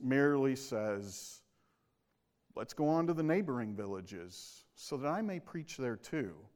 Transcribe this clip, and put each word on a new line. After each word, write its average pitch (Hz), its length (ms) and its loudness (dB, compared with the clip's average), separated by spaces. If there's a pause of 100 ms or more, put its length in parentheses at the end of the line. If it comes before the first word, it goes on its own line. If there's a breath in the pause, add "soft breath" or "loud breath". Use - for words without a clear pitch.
merely 135 520 6
says, 107 840 -4 (1120)
"Let's - 200 -6
go 151 140 2
on 165 180 4
to 170 80 4
the 160 80 0
neighboring 147 520 2
villages 95 920 -8 (120)
so - 220 -8
that 139 100 -2
I 185 140 0
may 190 180 -4
preach - 360 -10
there 123 200 -2
too. 104 380 -4 (220)